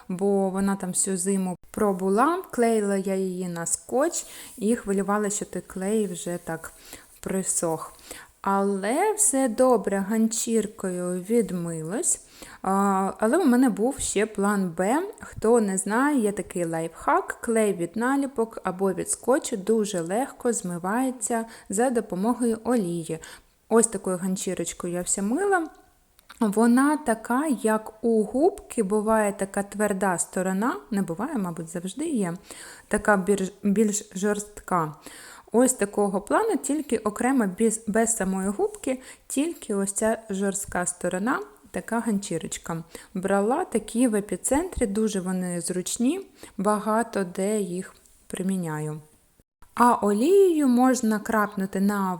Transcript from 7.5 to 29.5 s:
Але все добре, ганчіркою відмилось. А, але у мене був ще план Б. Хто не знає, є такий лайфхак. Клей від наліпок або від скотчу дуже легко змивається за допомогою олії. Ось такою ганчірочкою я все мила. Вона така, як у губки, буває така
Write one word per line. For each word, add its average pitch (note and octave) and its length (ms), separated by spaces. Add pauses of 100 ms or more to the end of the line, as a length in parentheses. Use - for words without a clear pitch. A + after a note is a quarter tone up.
Але G3+ 720
все C4+ 360
добре, G#3 600
ганчіркою G3+ 1200
відмилось. F3 920 (400)
А, G3 580
але A#3 180
у F#4+ 80
мене B3 240
був G#3+ 300
ще - 260
план G3+ 520
Б. A3 240 (180)
Хто A3+ 420
не F#3+ 160
знає, B3+ 420
є G#3 120
такий F3+ 340
лайфхак. E3 760
Клей A3 320
від E3+ 220
наліпок C4 680
або F#3 300
від E3+ 160
скотчу B3+ 480
дуже G3+ 440
легко A3+ 520
змивається A3+ 920 (240)
за A#3 200
допомогою A3+ 760
олії. E3+ 560 (500)
Ось A3+ 180
такою F#3+ 300
ганчірочкою F3+ 760
я F3 80
все - 200
мила. E4 460 (720)
Вона A#3+ 580
така, B3 500
як A3 560
у A3+ 200
губки, B3+ 600
буває G#3+ 500
така G3 300